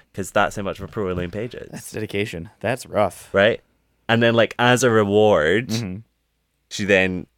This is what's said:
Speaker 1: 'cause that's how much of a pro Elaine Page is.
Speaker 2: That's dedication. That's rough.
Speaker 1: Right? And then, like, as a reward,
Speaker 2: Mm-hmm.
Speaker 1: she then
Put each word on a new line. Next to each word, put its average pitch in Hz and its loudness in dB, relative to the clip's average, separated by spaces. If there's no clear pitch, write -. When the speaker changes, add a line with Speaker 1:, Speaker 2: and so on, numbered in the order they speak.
Speaker 1:
'cause 95 -10
that's 101 0
how 104 -8
much 92 -8
of 98 -14
a - -
pro 101 -6
Elaine 90 -6
Page 110 -10
is. - -16
Speaker 2:
That's - -16
dedication. 101 -8
That's 120 -6
rough. 92 -4
Speaker 1:
Right? 101 4
And 113 2
then, 117 4
like, 113 2
as 120 4
a 127 4
reward, 104 2
Speaker 2:
Mm-hmm. 107 -6
Speaker 1:
she - -10
then 92 2